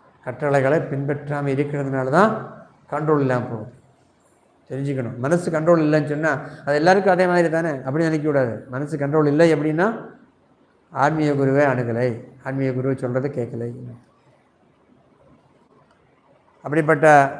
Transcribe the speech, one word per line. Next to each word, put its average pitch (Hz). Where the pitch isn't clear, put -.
கட்டளைகளை 139
பின்பற்றாம 143
இருக்கிறதுனால 135
தான் 202
கண்ட்ரோல் 151
இல்லாம 127
போகுது. 110
தெரிஞ்சுக்கணும். 135
மனசு 170
கண்ட்ரோல் 160
இல்லைன்னு 151
சொன்னா, 147
அது 143
எல்லாருக்கும் 190
அதே 180
மாதிரி 175
தானே, 165
அப்படி 139
நினைக்கக்கூடாது. 139
மனசு 143
கண்ட்ரோல் 143
இல்லை 156
அப்படின்னா 156
ஆன்மீக 147
குருவே 139
அணுகலை, 120
ஆன்மீக 135
குருவை 131
சொல்றதை 131
கேட்கலை. 120
அப்படிப்பட்ட 147